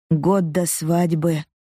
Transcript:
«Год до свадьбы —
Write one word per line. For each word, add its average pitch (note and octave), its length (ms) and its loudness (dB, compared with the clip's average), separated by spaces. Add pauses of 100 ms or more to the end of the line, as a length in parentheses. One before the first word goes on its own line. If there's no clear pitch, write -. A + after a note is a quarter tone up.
«Год E3 420 2
до F3 140 -2
свадьбы — E3 800 0 (220)